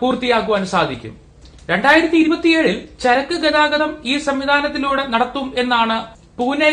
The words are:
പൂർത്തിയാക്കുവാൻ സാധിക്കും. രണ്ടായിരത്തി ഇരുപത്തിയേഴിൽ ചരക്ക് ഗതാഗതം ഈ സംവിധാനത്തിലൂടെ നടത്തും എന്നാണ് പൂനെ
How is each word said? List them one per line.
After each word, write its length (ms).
പൂർത്തിയാക്കുവാൻ 720
സാധിക്കും. 400
രണ്ടായിരത്തി 520
ഇരുപത്തിയേഴിൽ 540
ചരക്ക് 400
ഗതാഗതം 480
ഈ 40
സംവിധാനത്തിലൂടെ 760
നടത്തും 480
എന്നാണ് 340
പൂനെ 340